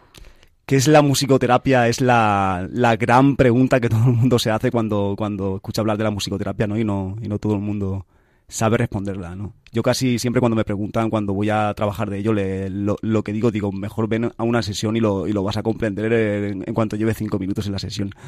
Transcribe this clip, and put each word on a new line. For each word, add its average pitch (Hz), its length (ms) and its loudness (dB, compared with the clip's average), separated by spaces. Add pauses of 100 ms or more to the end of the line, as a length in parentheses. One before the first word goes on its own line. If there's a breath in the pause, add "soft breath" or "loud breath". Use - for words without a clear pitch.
(680 soft breath)
¿Qué 135 100 4
es 131 100 2
la 151 160 8
musicoterapia? 127 840 4
Es 117 140 0
la, 101 720 2
la 117 240 2
gran 123 400 4
pregunta 127 440 4
que 117 100 0
todo 110 160 2
el 127 80 6
mundo 117 260 4
se 117 100 -2
hace 110 220 0
cuando, 104 440 0
cuando 98 420 -4
escucha - 240 -6
hablar 107 160 0
de 110 80 0
la 107 40 0
musicoterapia, 98 560 -4
¿no? 104 140 -2
Y 117 40 0
no, 98 380 -4
y 101 60 -8
no 101 100 -4
todo 107 160 -2
el 101 80 -2
mundo 98 460 -6 (400)
sabe 113 300 0
responderla, 98 580 -6
¿no? 104 180 -10 (180)
Yo 110 120 -2
casi 123 340 0
siempre 120 220 0
cuando 117 160 2
me 110 80 2
preguntan, 107 480 -4
cuando 104 220 -2
voy 104 180 -2
a 107 240 0
trabajar 104 340 -4
de 98 80 -6
ello, 107 160 0
le, 95 380 -2
lo, 101 300 -2
lo 107 220 0
que 104 80 -6
digo, 110 200 0
digo, 101 200 -2
mejor 101 360 -4
ven 110 280 -2
a 113 80 -6
una 117 200 0
sesión 104 320 -4
y 113 60 0
lo, 98 260 0
y 104 60 -2
lo 98 100 0
vas 107 140 -4
a 104 60 -4
comprender 110 500 -2
en, 104 520 0
en - 80 -6
cuanto 110 220 -2
lleve 107 180 0
cinco 107 240 -4
minutos 95 280 -4
en 101 80 -4
la 98 60 -6
sesión. 101 320 -8 (160 loud breath)